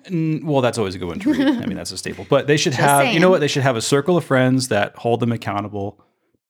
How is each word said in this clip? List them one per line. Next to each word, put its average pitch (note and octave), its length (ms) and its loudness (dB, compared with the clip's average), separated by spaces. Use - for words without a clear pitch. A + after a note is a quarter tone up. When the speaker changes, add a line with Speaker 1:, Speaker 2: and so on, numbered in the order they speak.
Speaker 1:
N-, D#3+ 380 -2
well, D3 160 2
that's A#2+ 180 0
always F#2+ 160 -2
a G2 40 -10
good F2+ 100 -6
one E2+ 120 -6
to D4+ 120 0
read. C4 160 0
I B3+ 180 -2
mean, F#3 100 -4
that's - 160 -10
a F#2 60 -12
staple. - 300 -10
But C3 180 2
they D3 100 4
should D3+ 160 -2
Speaker 2:
Just B2 100 -2
Speaker 1:
have, C#3+ 260 4
you - 60 0
know E3 120 4
Speaker 2:
saying. F#3 40 6
Speaker 1:
what? F3+ 100 4
They C#3+ 80 0
should C#3 140 -2
have C3 140 2
a A2 60 -2
circle C#3+ 340 0
of - 80 0
friends B2+ 440 2
that G#2 280 -2
hold A#2 240 0
them A#2+ 120 0
accountable G2+ 680 -6